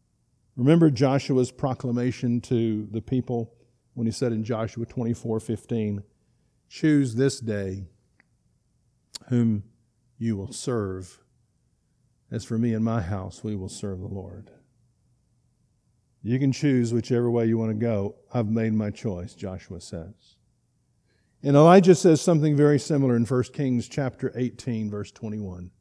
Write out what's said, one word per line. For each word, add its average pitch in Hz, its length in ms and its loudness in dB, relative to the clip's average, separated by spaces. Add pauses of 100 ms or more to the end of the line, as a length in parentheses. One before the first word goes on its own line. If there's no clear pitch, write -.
(540)
Remember 156 360 6
Joshua's 131 600 0
proclamation 123 920 -4
to 113 500 -2
the 110 100 -6
people 120 520 -4 (400)
when 117 120 -4
he 110 60 -2
said 120 200 -2
in 110 120 -4
Joshua 113 420 -6
twenty-four 117 540 -4
fifteen, 107 640 -4 (640)
"Choose 143 480 0
this 135 240 0
day 98 460 -6 (1400)
whom 113 360 2 (540)
you 113 180 -2
will 98 160 -10
serve. 95 640 -6 (1120)
As 110 140 -8
for 113 140 -4
me 117 160 0
and 110 100 0
my 113 160 0
house, 92 420 -8
we 107 140 -6
will 95 120 -10
serve 95 300 -10
the 95 80 -10
Lord." 95 460 -14 (1700)
You 120 160 -2
can 135 140 2
choose 123 400 2
whichever 120 380 0
way 117 160 0
you 113 100 2
want 113 140 -2
to 110 160 -2
go. 101 300 -2 (160)
"I've 113 180 -2
made 113 240 0
my 107 160 -2
choice," 87 440 -8
Joshua 92 460 -12
says. - 560 -16 (1080)
And 139 140 4
Elijah 175 380 10
says 160 260 6
something 156 340 2
very 147 240 6
similar 135 380 2
in 117 80 2
First 127 300 -2
Kings 127 340 -2
chapter 135 480 -4
eighteen, 113 540 -4
verse 101 200 -8
twenty-one. 95 600 -10 (100)